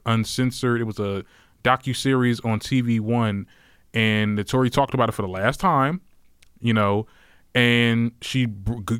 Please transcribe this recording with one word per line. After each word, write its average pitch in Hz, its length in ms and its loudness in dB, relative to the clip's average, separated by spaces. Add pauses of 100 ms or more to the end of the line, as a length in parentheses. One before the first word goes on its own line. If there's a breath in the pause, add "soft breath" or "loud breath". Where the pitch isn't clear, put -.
uncensored, 120 760 0
it 113 40 -4
was 107 120 -8
a 98 260 -4 (400 soft breath)
docuseries 127 800 2
on 113 160 0
T 131 220 0
V 117 180 0
One, 110 460 -2 (480 soft breath)
and 107 460 0
Naturi 127 320 0
talked 139 240 0
about 120 120 2
it 113 40 -2
for - 100 -6
the 98 60 -4
last 95 320 -2
time, 160 420 0 (600)
you 117 120 0
know, 104 320 2 (480 soft breath)
and 120 580 2 (100)
she 127 260 -2
br-, 104 420 -6
g-, 113 100 -2